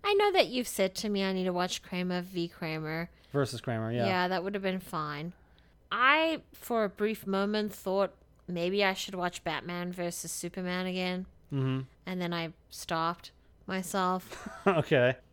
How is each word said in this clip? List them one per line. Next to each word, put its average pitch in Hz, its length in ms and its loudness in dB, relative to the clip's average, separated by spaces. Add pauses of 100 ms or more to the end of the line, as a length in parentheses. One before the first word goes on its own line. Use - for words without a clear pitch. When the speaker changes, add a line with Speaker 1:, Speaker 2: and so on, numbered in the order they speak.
Speaker 1:
I 403 100 2
know 415 160 6
that 370 160 6
you've 240 220 -2
said 190 280 0
to 214 120 -4
me 196 160 0
I 190 80 0
need 185 120 0
to 185 80 2
watch 180 300 -2
Kramer 180 400 -2
v. 180 240 -4
Kramer. 160 640 -4 (220)
Speaker 2:
Versus 135 280 0
Kramer, 113 320 -2
yeah. 120 140 2
Speaker 1:
Yeah, 180 220 2
that 185 160 0
would 202 100 -4
have 196 80 -4
been 190 160 0
fine. 156 540 -6 (580)
I, 285 520 4 (100)
for 226 320 0
a 196 40 0
brief 214 380 -2
moment, 208 460 0
thought 190 420 0 (340)
maybe 180 360 0
I 190 100 4
should 196 220 -8
watch 175 280 -2
Batman 175 480 -4
versus 170 400 -6
Superman 180 540 -4
again. 185 400 -2 (260)
Speaker 2:
Mm-hmm. 131 280 0 (260)
Speaker 1:
And 185 160 -4
then 175 100 -2
I 165 200 -4 (180)
stopped - 600 -4 (340)
myself. 185 840 -2 (100)
Speaker 2:
<laughs> - 80 -2
Okay. 139 500 4 (160)